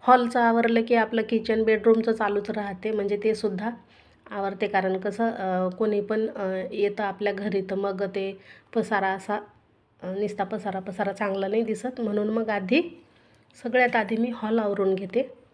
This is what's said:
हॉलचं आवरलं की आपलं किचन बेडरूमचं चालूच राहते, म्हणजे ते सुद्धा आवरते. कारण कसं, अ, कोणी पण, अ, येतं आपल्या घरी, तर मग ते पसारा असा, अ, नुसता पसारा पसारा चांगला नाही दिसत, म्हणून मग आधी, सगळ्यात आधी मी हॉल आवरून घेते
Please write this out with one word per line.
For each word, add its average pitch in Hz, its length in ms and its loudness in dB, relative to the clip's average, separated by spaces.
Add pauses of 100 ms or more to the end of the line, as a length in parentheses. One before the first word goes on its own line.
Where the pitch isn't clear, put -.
हॉलचं 247 400 6
आवरलं 233 420 4
की 233 120 2
आपलं 226 340 2
किचन 220 360 2
बेडरूमचं 220 480 4
चालूच 208 380 -2
राहते, 208 420 -4
म्हणजे 202 320 -2
ते 214 100 2
सुद्धा 214 360 -2 (600)
आवरते. 196 380 -4
कारण 190 300 2
कसं, 214 320 0
अ, 185 380 0
कोणी 208 320 0
पण, 220 280 0
अ, 190 420 -4
येतं 208 320 0
आपल्या 202 300 -2
घरी, 202 300 -2
तर 190 120 -4
मग 196 280 -2
ते 196 360 -4 (360)
पसारा 220 340 0
असा, 190 280 -2 (680)
अ, - 40 -10
नुसता 196 380 -2
पसारा 190 360 -6
पसारा 196 320 -4
चांगला 196 360 -2
नाही 220 140 0
दिसत, 233 380 -6
म्हणून 208 280 -2
मग 220 200 -2
आधी, 208 560 0 (580)
सगळ्यात 247 340 4
आधी 220 200 0
मी 226 180 0
हॉल 220 240 0
आवरून 202 360 2
घेते 196 380 -2 (220)